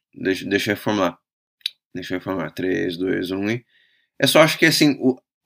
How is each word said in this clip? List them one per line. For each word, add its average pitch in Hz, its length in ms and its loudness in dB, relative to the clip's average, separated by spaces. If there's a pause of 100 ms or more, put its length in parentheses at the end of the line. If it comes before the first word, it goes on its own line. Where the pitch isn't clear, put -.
(140)
deixa, 90 320 -2
deixa 98 260 0
eu 104 40 2
reformular, 98 480 -2 (720)
deixa 90 220 -8
eu - 20 -4
informar. 90 340 -6
Três, 92 460 -4
dois, 92 340 -4
um 98 180 -4
e, 120 140 -4 (560)
eu 135 80 2
só 156 140 6
acho 156 160 4
que, - 80 2
assim, 151 340 4
o, 127 180 2 (280)